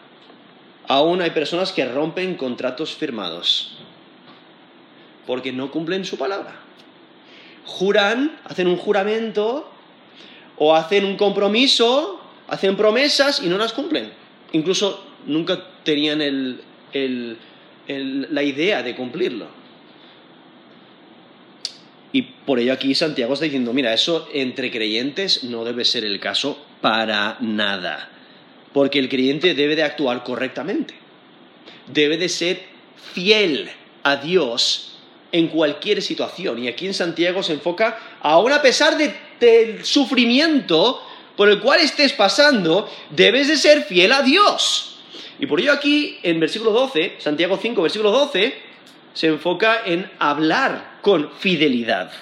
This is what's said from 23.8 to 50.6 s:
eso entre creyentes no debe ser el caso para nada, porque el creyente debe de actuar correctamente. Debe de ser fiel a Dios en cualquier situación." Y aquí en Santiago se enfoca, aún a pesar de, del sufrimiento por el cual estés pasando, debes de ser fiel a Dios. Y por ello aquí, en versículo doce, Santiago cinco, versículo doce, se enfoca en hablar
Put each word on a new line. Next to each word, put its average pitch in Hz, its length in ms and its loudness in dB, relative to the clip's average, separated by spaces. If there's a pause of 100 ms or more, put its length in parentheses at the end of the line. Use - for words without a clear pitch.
eso 165 400 -2
entre 127 360 -4
creyentes 123 760 -4
no 120 200 -8
debe 120 220 -4
ser 117 180 -2
el 98 160 -4
caso 101 420 -6 (200)
para 110 580 -2
nada, 101 680 -4 (640)
porque 139 240 2
el 131 100 0
creyente 139 460 0
debe 147 200 0
de 156 80 0
actuar 131 400 -2
correctamente. 135 680 -6 (960)
Debe 147 320 0
de 175 100 -2
ser 175 340 -4 (520)
fiel 180 560 2 (320)
a 143 140 2
Dios 139 840 -2 (340)
en 165 160 2
cualquier 196 540 -2
situación." 139 600 -6
Y 123 60 -4
aquí 120 180 -8
en 196 60 -4
Santiago 175 500 -2
se 175 120 -2
enfoca, 175 440 -2 (220)
aún 170 320 4
a 294 80 4
pesar 294 380 4
de, 285 160 0 (260)
del 226 420 6
sufrimiento 254 1200 2 (340)
por 202 120 6
el 202 100 6
cual 277 220 4
estés 285 320 2
pasando, 202 760 4 (220)
debes 202 380 4
de 311 80 2
ser 302 260 6
fiel 185 300 4
a 277 100 2
Dios. - 800 2 (400)
Y - 60 -4
por 151 140 0
ello 269 120 2
aquí, 285 500 0
en 165 160 0
versículo 208 320 0
doce, 233 480 0
Santiago 170 420 -2
cinco, 226 220 -2
versículo 202 300 0
doce, 262 420 0 (600)
se - 120 -2
enfoca 175 580 0
en 185 240 -4 (120)
hablar 160 840 -2